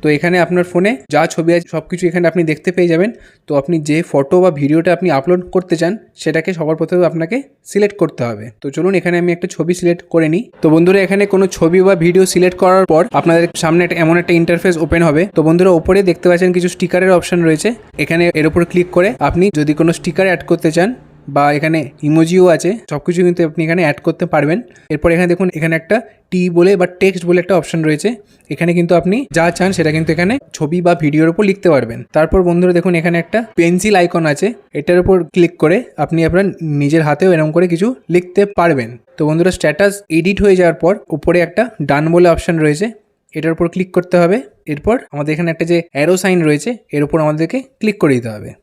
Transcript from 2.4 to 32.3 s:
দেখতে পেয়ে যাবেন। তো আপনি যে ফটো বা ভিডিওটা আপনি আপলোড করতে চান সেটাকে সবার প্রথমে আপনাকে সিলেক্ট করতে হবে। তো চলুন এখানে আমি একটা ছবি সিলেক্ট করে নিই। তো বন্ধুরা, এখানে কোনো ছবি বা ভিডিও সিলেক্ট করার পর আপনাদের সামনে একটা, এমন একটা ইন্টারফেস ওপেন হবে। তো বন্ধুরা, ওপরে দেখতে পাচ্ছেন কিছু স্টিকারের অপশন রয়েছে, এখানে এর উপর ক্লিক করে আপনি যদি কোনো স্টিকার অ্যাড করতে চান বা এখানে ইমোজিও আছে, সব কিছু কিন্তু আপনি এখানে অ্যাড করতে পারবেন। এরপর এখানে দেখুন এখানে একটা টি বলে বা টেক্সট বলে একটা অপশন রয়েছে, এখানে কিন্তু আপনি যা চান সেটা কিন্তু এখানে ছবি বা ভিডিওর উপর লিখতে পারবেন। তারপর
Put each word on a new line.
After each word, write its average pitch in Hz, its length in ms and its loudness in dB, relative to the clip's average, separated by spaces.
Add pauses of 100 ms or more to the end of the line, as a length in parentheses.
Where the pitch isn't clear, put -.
দেখতে 156 240 -4
পেয়ে 175 160 0
যাবেন। 175 180 0 (380)
তো - 40 -6 (100)
আপনি 175 140 -2 (140)
যে 151 80 0 (120)
ফটো 190 340 0
বা 185 60 4 (100)
ভিডিওটা 156 380 0
আপনি 185 100 -4 (100)
আপলোড 180 240 0 (140)
করতে 180 260 -2
চান 170 120 -2 (280)
সেটাকে 160 360 -2
সবার 160 220 -2
প্রথমে 180 320 0
আপনাকে 165 260 -6 (340)
সিলেক্ট 202 300 0
করতে 147 280 -2
হবে। 107 160 -12 (160)
তো 147 140 -8
চলুন 180 240 -2
এখানে 175 220 -2
আমি 175 140 0
একটা 175 200 -8
ছবি 175 240 -4
সিলেক্ট 175 220 -2 (120)
করে 165 200 2
নিই। 208 100 -2 (200)
তো 170 100 4
বন্ধুরা, 175 320 4
এখানে 196 180 0 (100)
কোনো 190 120 2 (120)
ছবি 170 300 2
বা 196 60 4 (120)
ভিডিও 180 180 4 (100)
সিলেক্ট 180 300 0
করার 185 300 4
পর 156 80 4 (180)
আপনাদের 165 240 2 (200)
সামনে 165 220 2
একটা, 170 180 -4
এমন 160 180 2
একটা 170 180 -2
ইন্টারফেস 170 360 0 (100)
ওপেন 165 220 0
হবে। 151 140 2 (140)
তো 160 120 2
বন্ধুরা, 175 320 4
ওপরে 190 200 2 (100)
দেখতে 170 200 -2
পাচ্ছেন 180 280 2
কিছু 180 180 -2
স্টিকারের 185 420 0
অপশন 175 300 -2
রয়েছে, 156 220 0 (340)
এখানে 170 200 0 (160)
এর 151 100 0
উপর 170 120 0 (100)
ক্লিক 175 260 0
করে 180 120 2 (180)
আপনি 175 180 2 (140)
যদি 151 200 0
কোনো 165 200 2
স্টিকার 180 300 -2
অ্যাড 170 120 -2 (100)
করতে 165 260 0
চান 185 140 0 (440)
বা 143 100 2 (120)
এখানে 160 220 -2 (280)
ইমোজিও 165 380 4 (100)
আছে, 170 140 -2 (220)
সব 147 160 -6
কিছু 175 180 -2
কিন্তু 175 240 0
আপনি 156 180 -6
এখানে 170 180 0
অ্যাড 147 120 -2 (100)
করতে 165 260 -4
পারবেন। 156 260 0 (340)
এরপর 151 200 0
এখানে 175 200 2
দেখুন 185 140 -2 (100)
এখানে 165 240 -2
একটা 202 160 -2 (340)
টি 185 100 -2 (160)
বলে 180 140 4 (100)
বা 180 40 2 (160)
টেক্সট 185 280 0
বলে 180 140 4
একটা 190 160 0
অপশন 165 280 -4
রয়েছে, 151 220 0 (440)
এখানে 165 240 -2
কিন্তু 170 220 2
আপনি 180 180 -2 (200)
যা 165 80 2 (120)
চান 190 200 0
সেটা 156 180 0
কিন্তু 160 200 -2
এখানে 180 180 0 (240)
ছবি 156 280 -4
বা 175 80 4 (100)
ভিডিওর 151 300 2
উপর 208 160 0
লিখতে 190 240 -2
পারবেন। 117 260 -2 (160)
তারপর 160 240 2 (100)